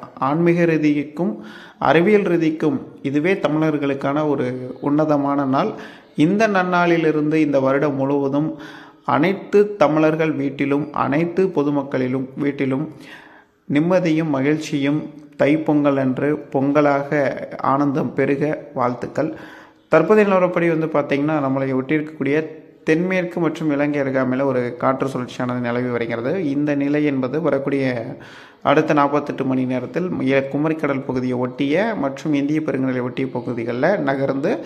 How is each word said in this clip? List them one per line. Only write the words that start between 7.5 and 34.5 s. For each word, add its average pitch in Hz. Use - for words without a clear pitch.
வருடம் 139
முழுவதும் 139
அனைத்து 190
தமிழர்கள் 156
வீட்டிலும், 139
அனைத்து 165
பொதுமக்களிலும் 139
வீட்டிலும் 139
நிம்மதியும் 165
மகிழ்ச்சியும் 147
தைப்பொங்கல் 147
அன்று 139
பொங்கலாக 143
ஆனந்தம் 139
பெருக 143
வாழ்த்துக்கள். 127
தற்போதைய 214
நிலவரப்படி 180
வந்து 160
பார்த்திங்கன்னா, 143
நம்மளை 135
ஒட்டியிருக்கக்கூடிய 151
தென்மேற்கு 175
மற்றும் 156
இலங்கை 147
அருகாமையில் 131
ஒரு 123
காற்று 135
சுழற்சியானது 123
நிலவி 123
வருகிறது. 120
இந்த 147
நிலை 143
என்பது 139
வரக்கூடிய 135
அடுத்த 156
நாற்பத்தெட்டு 143
மணி 131
நேரத்தில் 127
இ-, 135
குமரிக்கடல் 147
பகுதியை 127
ஒட்டிய 143
மற்றும் 143
இந்திய 143
பெருங்கடலை 131
ஒட்டிய 127
பகுதிகளில் 123
நகர்ந்து 139